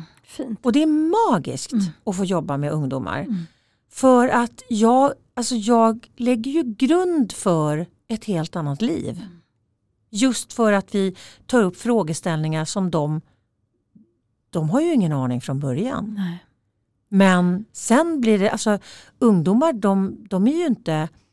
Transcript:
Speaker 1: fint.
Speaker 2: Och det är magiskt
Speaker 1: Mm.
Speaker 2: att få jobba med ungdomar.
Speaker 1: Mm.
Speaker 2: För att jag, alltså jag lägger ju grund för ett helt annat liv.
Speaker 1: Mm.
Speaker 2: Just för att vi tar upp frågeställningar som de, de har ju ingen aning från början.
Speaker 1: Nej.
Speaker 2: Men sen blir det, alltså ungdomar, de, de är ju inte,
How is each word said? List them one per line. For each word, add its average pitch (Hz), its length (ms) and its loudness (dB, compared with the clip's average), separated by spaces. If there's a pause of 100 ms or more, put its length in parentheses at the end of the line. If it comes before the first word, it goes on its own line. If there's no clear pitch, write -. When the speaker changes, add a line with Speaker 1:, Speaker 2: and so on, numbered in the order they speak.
(240)
Speaker 1:
fint. 254 420 -10
Speaker 2:
Och 240 60 2
det 294 100 4
är 320 40 2 (460)
magiskt 135 400 -4
Speaker 1:
Mm. 208 120 0 (200)
Speaker 2:
att 190 120 -4
få 196 80 -2
jobba 165 320 -2
med 147 160 -2
ungdomar. 131 480 -4
Speaker 1:
Mm. 214 160 -4 (540)
Speaker 2:
För 254 380 4
att 233 400 -2
jag, 247 440 4 (220)
alltså 247 200 -4
jag 226 600 2
lägger 240 340 0
ju 311 120 0
grund 277 720 0
för 156 540 0 (220)
ett 220 160 -8
helt 165 320 -4
annat 143 260 -4
liv. 262 340 -4
Speaker 1:
Mm. 175 240 -18 (720)
Speaker 2:
Just 233 420 -2
för 220 200 2
att 196 220 0
vi 190 220 -2 (300)
tar 247 160 4
upp 180 140 0
frågeställningar 160 880 -2
som 185 260 -4
de, 156 300 -2 (1300)
de 156 200 -2
har 233 100 2
ju 339 120 0
ingen 185 200 2
aning 127 280 -2
från 135 200 -6
början. 202 580 -4
Speaker 1:
Nej. 175 200 -6 (680)
Speaker 2:
Men 185 640 2
sen 311 480 0
blir 220 180 2
det, 196 120 0
alltså 208 280 -2 (400)
ungdomar, 214 540 4
de, 196 440 -2 (140)
de 190 180 0
är 277 80 0
ju 349 100 -2
inte, 165 420 -2 (240)